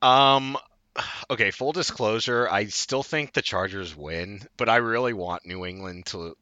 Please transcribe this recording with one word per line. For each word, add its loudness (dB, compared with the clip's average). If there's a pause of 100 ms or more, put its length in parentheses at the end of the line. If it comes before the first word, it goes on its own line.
Um, 6 (720)
okay, 2
full -2
disclosure, 0
I 0
still -4
think -4
the 0
Chargers -4
win, -8 (160)
but 0
I 6
really 0
want -6
New -8
England -10
to, -10